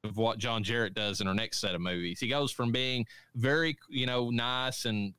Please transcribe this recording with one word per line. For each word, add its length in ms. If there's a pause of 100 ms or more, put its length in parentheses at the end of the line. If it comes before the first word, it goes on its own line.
of 140
what 180
John 260
Jarrett 300
does 300
in 40
our 80
next 260
set 140
of 60
movies. 400
He 80
goes 240
from 180
being 360 (300)
very, 420 (100)
you 160
know, 240
nice 560
and 340